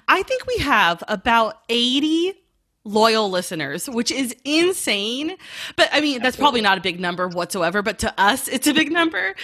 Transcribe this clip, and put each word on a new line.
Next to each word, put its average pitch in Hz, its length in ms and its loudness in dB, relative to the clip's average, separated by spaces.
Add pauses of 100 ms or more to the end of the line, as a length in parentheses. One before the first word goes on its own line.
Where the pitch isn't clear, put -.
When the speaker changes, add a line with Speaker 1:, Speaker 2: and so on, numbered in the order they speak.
Speaker 1:
I 349 140 4
think 508 240 -4
we 494 120 -4
have 208 500 2
about 226 600 0
eighty 294 680 0 (500)
loyal 220 460 2
listeners, 175 600 -4
which 233 200 -2
is 247 240 -4 (100)
insane. 294 920 -2 (400)
But, 320 160 4
I 285 80 2
mean, 294 140 0
that's 254 140 -2
Speaker 2:
Absolutely. - 140 -2
Speaker 1:
probably 262 200 4
not 190 160 2
a - 20 -6
big 175 180 -4
number 180 300 -2
whatsoever, 175 540 -2
but 208 180 -4
to 226 180 -2
us, 202 300 2
it's - 180 -2
a 294 60 4
big 294 180 2
number. 339 540 0